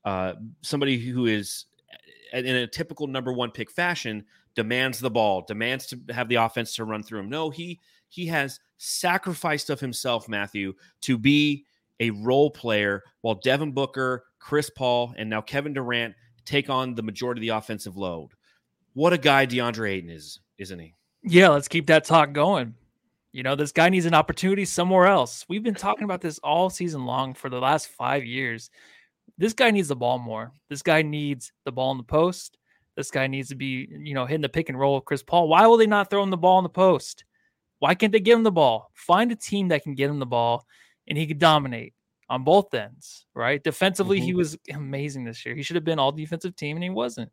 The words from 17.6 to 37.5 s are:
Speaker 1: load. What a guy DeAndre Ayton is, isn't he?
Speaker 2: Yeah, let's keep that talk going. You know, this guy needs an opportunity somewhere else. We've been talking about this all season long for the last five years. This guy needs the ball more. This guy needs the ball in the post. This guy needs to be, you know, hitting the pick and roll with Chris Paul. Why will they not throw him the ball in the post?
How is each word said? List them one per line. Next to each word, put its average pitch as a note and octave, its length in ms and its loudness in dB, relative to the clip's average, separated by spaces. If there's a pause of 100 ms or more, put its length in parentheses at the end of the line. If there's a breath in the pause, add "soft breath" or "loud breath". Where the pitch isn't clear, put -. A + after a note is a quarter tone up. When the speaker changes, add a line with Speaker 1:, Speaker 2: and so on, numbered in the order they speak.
Speaker 1:
load. E2+ 320 -8 (640)
What D#3+ 200 2
a E3+ 60 2
guy C#3 260 4
DeAndre A#2+ 500 -2
Ayton E2+ 160 -8
is, D2+ 280 -18 (180)
isn't F#2+ 220 -12
he? E2 160 -20 (300)
Speaker 2:
Yeah, F3+ 240 8
let's C#3+ 180 4
keep E3 220 -2
that D#3 160 6
talk D3+ 280 4
going. C#3+ 440 0 (540)
You B2+ 120 -12
know, C3 120 0
this C#3+ 180 -2
guy E3+ 180 6
needs F3+ 160 2
an E3 80 2
opportunity F#3+ 500 2
somewhere F3+ 400 4
else. F3+ 440 2
We've G#3 140 -4
been A3+ 120 -2
talking G#3+ 300 -4
about F#3 180 -6
this D#3 160 -6
all E3+ 320 0
season D#3+ 340 -6
long C3 300 -4
for C3 160 -10
the B2+ 100 -6
last C3+ 280 2
five C3 360 -4
years. A#2+ 460 -6 (680 soft breath)
This A3 160 0
guy A#3+ 180 4
needs G3 180 2
the C#3 80 -2
ball B2 220 0
more. A2+ 320 -8 (200)
This C#3+ 100 -10
guy D#3+ 220 4
needs D3 500 -4 (120)
the C#3 60 -6
ball C3 220 -2
in B2+ 60 -6
the A#2 60 -12
post. E3+ 520 0 (400)
This C#3+ 140 -8
guy C3+ 160 0
needs C3+ 240 -6
to C#3 40 -10
be, C3 360 -8
you D3 240 -12
know, C3 100 -2
hitting D#3 160 -2
the C#3+ 80 -2
pick D#3+ 220 -4
and C3 100 -6
roll C#3 140 4
with C3 100 -2
Chris C#3+ 180 -4
Paul. E3+ 240 2
Why F3 200 8
will A#3 100 10
they A3+ 100 6
not G#3 220 2
throw G3+ 140 2
him G3 80 0
the F#3 80 -2
ball F#3 200 6
in F#3 40 4
the F3 80 -4
post? F3+ 540 2 (560)